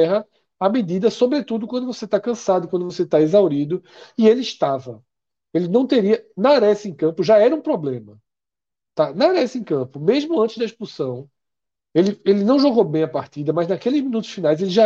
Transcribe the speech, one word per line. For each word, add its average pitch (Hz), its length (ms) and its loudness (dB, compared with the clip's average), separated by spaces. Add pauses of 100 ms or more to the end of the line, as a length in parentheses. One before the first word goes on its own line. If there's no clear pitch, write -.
erra 202 220 -2 (340)
a 185 100 0
medida, 202 400 0
sobretudo 247 560 -2
quando 247 200 -6
você 226 220 -10
tá 196 120 0
cansado, 185 480 -2
quando 180 160 -4
você 175 220 -6
tá 156 140 2
exaurido. 156 640 0 (360)
E 220 100 6
ele 247 140 4
estava. 127 640 -6 (500)
Ele 170 140 0
não 240 180 2
teria, 220 380 0 (120)
Nares 214 500 2
em 170 80 -10
campo 160 280 -2
já 208 160 6
era 247 160 4
um 302 80 -6
problema. 127 580 -6 (760)
Tá? 147 200 0
Nares 285 420 0
em 220 80 -8
campo, 139 360 -4
mesmo 294 400 0
antes 226 180 -2
da 233 60 -4
expulsão, 143 640 -10 (680)
ele, 196 300 0
ele 202 200 2
não 262 140 4
jogou 240 260 4
bem 156 200 -2
a - 40 -6
partida, 147 440 -6
mas 170 160 -2
naqueles 247 340 -2
minutos 226 280 -6
finais 160 300 -2
ele 190 100 -2
já 214 160 4